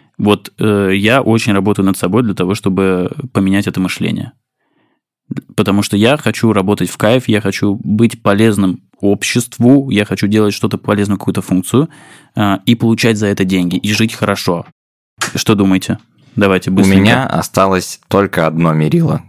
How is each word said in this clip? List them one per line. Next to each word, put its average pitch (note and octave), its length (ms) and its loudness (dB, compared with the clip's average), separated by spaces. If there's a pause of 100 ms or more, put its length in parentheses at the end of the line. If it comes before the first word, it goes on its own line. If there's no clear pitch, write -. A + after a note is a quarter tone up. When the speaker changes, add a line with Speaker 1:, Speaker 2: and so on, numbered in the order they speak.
(180)
Speaker 1:
Вот, G#2 400 0
э, G2+ 360 0
я A2 280 2
очень A2 300 2
работаю G2 340 0
над G2 100 0
собой G2+ 280 0
для G2+ 100 -4
того, F#2 220 -2
чтобы F#2 560 -2 (200)
поменять G2 360 0
это - 120 -4
мышление. F2 520 -6 (1200)
Потому G2+ 260 2
что G#2 140 -2
я A#2 200 4
хочу A2+ 360 0
работать G2 380 0
в - 60 -14
кайф, B2 320 0
я G#2 120 0
хочу G2+ 420 -2
быть A2 400 0
полезным G2+ 600 2 (180)
обществу, A#2+ 880 2
я G#2 140 0
хочу G2+ 220 -2
делать G#2 280 2
что-то G2+ 240 -4
полезное, G2+ 380 0
какую-то - 260 -4
функцию, A2+ 460 0 (480)
э, G2+ 300 0
и A#2+ 80 2
получать A2+ 440 0
за G#2+ 100 0
это G2+ 160 0
деньги, F#2 320 0
и G2+ 160 -4
жить A2+ 220 -2
хорошо. G2 520 -4 (680)
Что - 180 0
думаете? G2 440 0 (380)
Давайте G2 340 2
Speaker 2:
У F#2+ 40 0
Speaker 1:
быстренько. F#2+ 280 4
Speaker 2:
меня A#2+ 240 2
осталось - 800 -2
только F#2+ 380 2
одно D#2+ 260 0
мерило. D#2+ 560 0